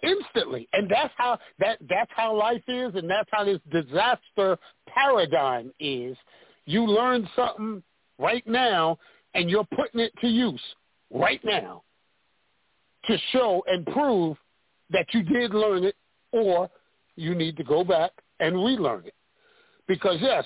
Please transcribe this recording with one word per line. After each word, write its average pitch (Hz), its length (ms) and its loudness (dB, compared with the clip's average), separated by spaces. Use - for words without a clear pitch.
instantly. 220 680 -2
And 185 180 0
that's 254 260 0
how, 247 220 0
that, 214 180 0
that's 196 240 -2
how 220 220 -2
life 226 320 0
is, 247 300 -4
and 170 120 -6
that's 196 220 -2
how 214 140 0
this 196 160 0
disaster 185 880 0
paradigm 151 880 2
is. 131 380 -6
You 208 200 0
learn 226 520 2
something 220 480 -4
right 208 300 -2
now, 202 500 2
and 175 140 0
you're 202 280 2
putting 240 240 -2
it 226 120 0
to 240 60 2
use 220 340 0
right 131 320 0
now 175 400 -4
to 151 120 0
show 220 380 2
and 180 180 0
prove 196 500 0
that 175 220 0
you 226 100 2
did 240 320 0
learn 208 300 2
it, 202 100 0
or 185 360 2
you 170 220 -4
need 160 220 -2
to 156 60 -6
go 151 200 2
back 175 260 2
and 165 160 0
relearn 180 500 -2
it. - 80 -20
Because, 190 320 2
yes, 220 260 2